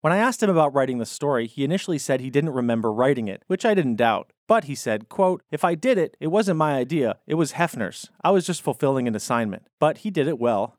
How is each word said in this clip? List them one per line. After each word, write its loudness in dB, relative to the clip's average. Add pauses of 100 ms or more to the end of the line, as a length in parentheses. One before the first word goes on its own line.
When 2
I 2
asked 0
him 4
about 4
writing 0
the -4
story, -2
he -6
initially -2
said -2
he -8
didn't 0
remember 0
writing 2
it, -8
which -2
I 4
didn't 0
doubt. 2 (160)
But 4
he -8
said, -4
quote, 0
'If -2
I 2
did 0
it, -2
it -4
wasn't 0
my 2
idea. 0 (100)
It -4
was 0
Hefner's. -4 (140)
I 4
was 2
just -4
fulfilling 0
an -2
assignment.' -4 (100)
But 2
he -8
did 0
it -2
well. 0